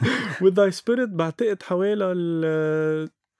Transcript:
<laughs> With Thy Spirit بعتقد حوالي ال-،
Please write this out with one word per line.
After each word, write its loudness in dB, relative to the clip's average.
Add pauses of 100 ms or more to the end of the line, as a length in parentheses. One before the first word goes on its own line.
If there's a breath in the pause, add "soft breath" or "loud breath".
(180)
<laughs> -6
With 6
Thy 4
Spirit 0
بعتقد -2
حوالي 0
ال-، -2 (300)